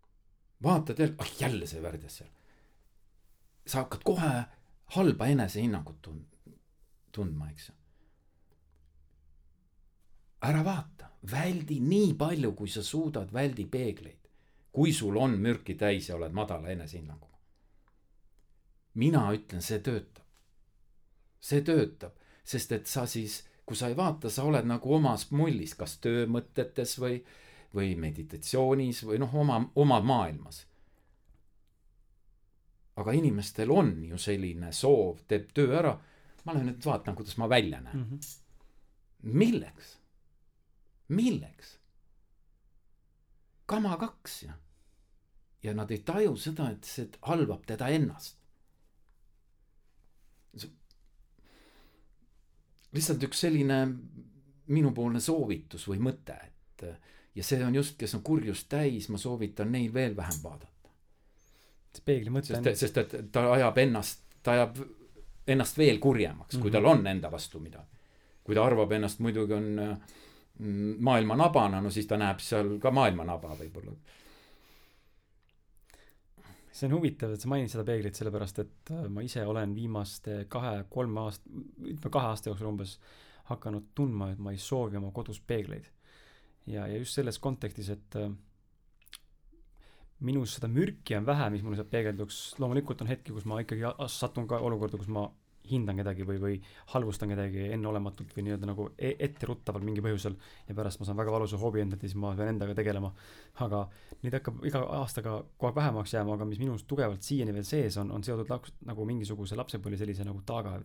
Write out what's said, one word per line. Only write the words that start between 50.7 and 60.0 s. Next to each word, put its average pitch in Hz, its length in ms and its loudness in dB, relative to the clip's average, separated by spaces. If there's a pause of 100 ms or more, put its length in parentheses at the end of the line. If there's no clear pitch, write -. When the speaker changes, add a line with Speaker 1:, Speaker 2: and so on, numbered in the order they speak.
Speaker 1:
lihtsalt 147 300 0
üks - 220 -2
selline 143 320 4 (920)
minupoolne 120 560 4
soovitus 123 640 -2
või 98 160 0
mõte, - 320 -2 (120)
et, - 380 -18 (500)
ja 98 80 -6
see 131 200 2
on 123 120 4
just, 143 240 0
kes 110 180 -4
on 98 80 -8
kurjust 110 460 0
täis, 139 380 0
ma 104 120 -2
soovitan 110 500 -2
neil 120 220 0
veel 123 240 0